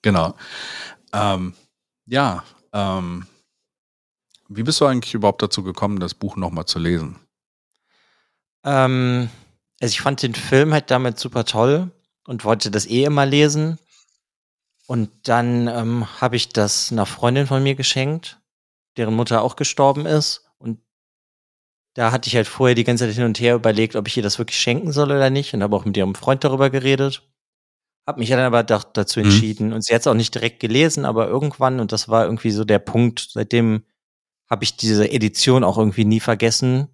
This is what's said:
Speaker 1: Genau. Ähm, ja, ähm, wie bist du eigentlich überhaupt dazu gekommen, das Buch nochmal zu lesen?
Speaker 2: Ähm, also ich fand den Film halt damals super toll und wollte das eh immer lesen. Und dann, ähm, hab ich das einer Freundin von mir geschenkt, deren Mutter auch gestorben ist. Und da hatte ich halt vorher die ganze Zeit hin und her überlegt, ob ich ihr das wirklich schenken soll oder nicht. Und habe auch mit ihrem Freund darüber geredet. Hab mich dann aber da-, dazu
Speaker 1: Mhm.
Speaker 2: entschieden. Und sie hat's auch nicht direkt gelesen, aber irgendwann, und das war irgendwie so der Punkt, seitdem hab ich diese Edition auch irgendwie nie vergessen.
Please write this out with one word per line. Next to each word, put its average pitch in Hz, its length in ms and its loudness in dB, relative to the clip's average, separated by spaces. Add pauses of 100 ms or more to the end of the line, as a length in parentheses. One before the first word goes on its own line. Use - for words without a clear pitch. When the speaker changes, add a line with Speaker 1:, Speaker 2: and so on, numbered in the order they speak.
Speaker 1:
Genau. 92 340 0 (760)
Ähm, 95 400 -2 (540)
ja, 123 360 -2 (300)
ähm, 92 520 -6 (1200)
wie 104 140 -8
bist 156 180 0
du 147 40 6
eigentlich 127 280 0
überhaupt 104 280 2
dazu 101 220 -4
gekommen, 95 380 -4
das 87 120 -6
Buch - 220 -8
nochmal 85 300 -6
zu - 120 -4
lesen? 82 400 -2 (1500)
Speaker 2:
Ähm, 127 640 2 (520)
also 120 100 -2
ich - 100 -4
fand 139 220 -2
den 117 120 -4
Film 151 380 2
halt 151 180 0
damals 127 300 0
super 120 240 -4
toll 143 440 2 (360)
und 120 180 -10
wollte 107 260 0
das 101 160 -2
eh 120 200 0
immer 143 200 2
lesen. 151 540 2 (1080)
Und 117 220 -2 (200)
dann, 120 380 2
ähm, 117 380 -4 (140)
hab 123 140 0
ich 117 160 -2
das - 420 0
einer 110 140 0
Freundin 131 420 0
von 135 160 0
mir 139 120 0
geschenkt, 135 640 -4 (560)
deren 110 180 -2
Mutter 113 300 2
auch 123 140 -2
gestorben 139 500 2
ist. - 500 -2
Und 113 220 -10 (1120)
da 117 180 2
hatte 123 180 -2
ich 123 60 -2
halt 110 120 2
vorher 127 260 4
die 117 120 2
ganze 120 200 2
Zeit 107 100 -2
hin 123 100 0
und 110 140 0
her 120 160 4
überlegt, 110 400 0
ob 104 120 -4
ich - 100 -6
ihr 113 60 -2
das 104 160 -2
wirklich - 200 -4
schenken 156 340 -2
soll 143 180 0
oder 135 180 2
nicht. 139 240 -2
Und 107 80 -4
habe 104 140 0
auch 95 100 -4
mit 101 120 -2
ihrem 95 180 0
Freund 135 280 0
darüber 135 280 2
geredet. 135 500 -2 (840)
Hab 143 100 -6
mich 117 120 -4
dann 127 100 4
aber 120 240 4
da-, 107 160 2 (140)
dazu 107 260 -2
Speaker 1:
Mhm. 107 60 2
Speaker 2:
entschieden. 107 480 4
Und 110 100 -6
sie 117 100 2
hat's 117 140 2
auch 123 80 4
nicht 113 180 0
direkt 117 280 -4
gelesen, 143 440 2
aber 113 220 0
irgendwann, 131 540 -2
und 104 100 -4
das 110 160 -4
war 113 160 4
irgendwie 113 280 -2
so 107 120 -2
der 104 160 2
Punkt, 117 540 0
seitdem 113 500 0 (640)
hab 107 140 -2
ich - 140 -6
diese 107 340 2
Edition 127 540 2
auch 98 120 2
irgendwie 107 280 0
nie 110 160 2
vergessen. 127 720 0